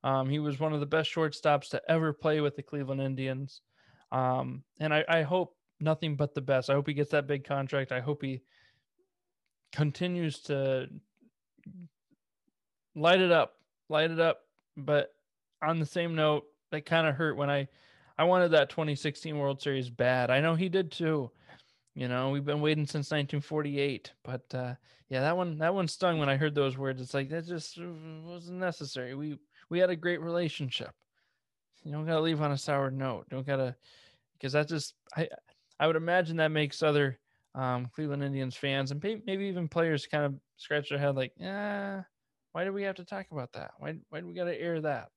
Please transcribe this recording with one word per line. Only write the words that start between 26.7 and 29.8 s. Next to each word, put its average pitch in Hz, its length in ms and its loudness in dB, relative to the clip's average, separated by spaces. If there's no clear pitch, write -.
words. 135 240 -4
It's 127 120 -10
like, 139 160 -2
that 165 160 -6
just 170 320 -8
wasn't 170 800 -12
necessary. 139 560 -4
We, 147 240 -6
we 170 120 2